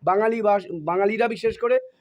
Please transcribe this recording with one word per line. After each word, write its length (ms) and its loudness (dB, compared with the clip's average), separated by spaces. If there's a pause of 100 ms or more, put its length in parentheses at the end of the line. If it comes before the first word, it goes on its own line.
বাঙালি 380 2
বাস-, 300 2
বাঙালিরা 560 0
বিশেষ 320 -4
করে, 200 2 (220)